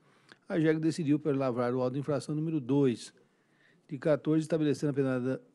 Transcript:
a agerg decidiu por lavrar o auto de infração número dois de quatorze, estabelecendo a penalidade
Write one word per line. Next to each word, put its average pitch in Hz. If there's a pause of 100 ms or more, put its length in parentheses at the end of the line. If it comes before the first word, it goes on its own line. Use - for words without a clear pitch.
(500)
a 196
agerg 160
decidiu 151
por 143
lavrar 123
o 127
auto 127
de 143
infração 143
número 160
dois 131 (760)
de 139
quatorze, 156
estabelecendo 151
a 135
penalidade 131 (140)